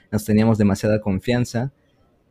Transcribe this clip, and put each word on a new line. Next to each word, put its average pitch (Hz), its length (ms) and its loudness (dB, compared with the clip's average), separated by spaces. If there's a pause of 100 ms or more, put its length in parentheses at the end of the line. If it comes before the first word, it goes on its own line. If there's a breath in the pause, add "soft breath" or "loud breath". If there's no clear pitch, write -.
(100)
nos 107 140 -4
teníamos 110 340 2
demasiada 107 420 0
confianza, 120 720 -4 (580)